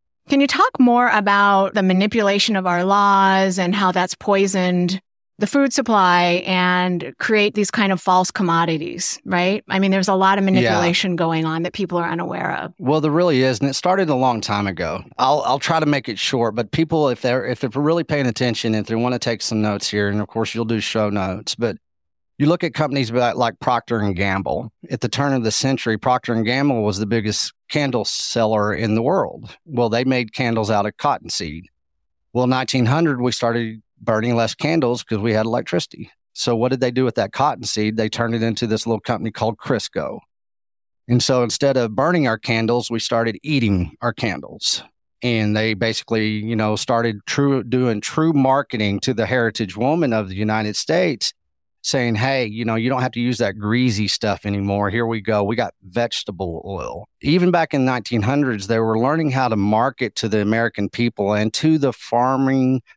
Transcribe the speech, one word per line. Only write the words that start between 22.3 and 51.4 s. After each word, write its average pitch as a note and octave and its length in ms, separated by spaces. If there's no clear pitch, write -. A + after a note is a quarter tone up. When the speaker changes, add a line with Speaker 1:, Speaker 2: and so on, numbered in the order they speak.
Speaker 2:
you D3 80
look F3 180
at E3 100
companies C#3 360
like, A#2+ 240
like A#2 260
Procter A#2+ 380
and G2+ 160
Gamble. F#2+ 560
At C3+ 100
the A#2+ 80
turn C#3 240
of C3 100
the A2 80
century, B2 460
Procter B2 380
and A2+ 100
Gamble B2+ 380
was G#2 160
the G#2+ 80
biggest G#2 460
candle C3 340
seller G#2+ 720
in G#2+ 200
the A2 60
world. B2 640
Well, A#2+ 240
they A#2 160
made B2+ 300
candles A2+ 360
out G#2 140
of G#2 140
cottonseed. F#2+ 680
Well, B2 120
nineteen B2+ 380
hundred, C#3+ 380
we B2 100
started A#2 480
burning A2+ 340
less A#2 180
candles C#3+ 480
'cause - 140
we G#2+ 160
had A2 140
electricity. - 640
So - 200
what A#2 140
did B2+ 120
they B2 100
do B2+ 160
with A#2 80
that G2+ 180
cottonseed? A2 640
They A2 140
turned A#2 240
it A2+ 80
into A2+ 240
this G#2+ 200
little A2+ 140
company G#2+ 300
called A2 260
Crisco. - 600
And A#2+ 140
so B2+ 200
instead C3 360
of A2 180
burning D3+ 320
our A2 80
candles, A2+ 540
we A#2 100
started A2+ 420
eating G#2 600
our A#2 100
candles. - 720
And A2 340
they A2 160
basically, A2 560
you G#2+ 260
know, G#2+ 220
started A#2 480
true, C#3 400
doing A#2+ 380
true D#3+ 320
marketing C3 680
to C3 140
the A2 100
heritage A2+ 500
woman C3+ 380
of G#2+ 160
the F#2 80
United G#2+ 400
States E3+ 560